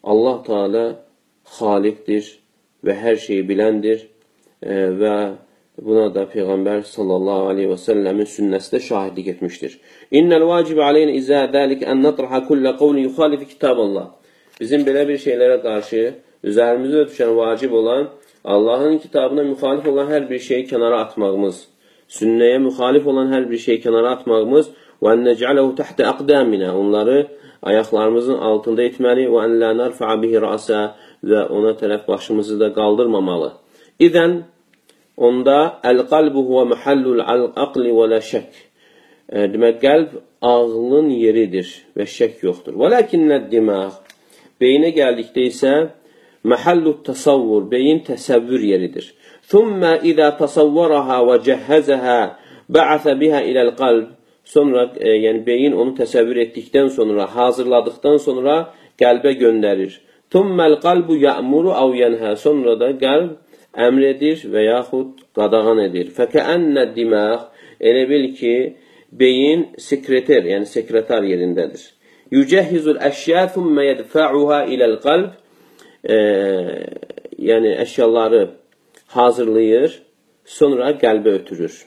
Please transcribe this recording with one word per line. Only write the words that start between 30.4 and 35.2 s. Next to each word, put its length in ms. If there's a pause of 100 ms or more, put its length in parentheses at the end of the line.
rəsə 420 (380)
və 280
ona 260
tərəf 340
başımızı 520
da 120
qaldırmamalı. 800 (500)
İzən 380 (800)
onda 400 (220)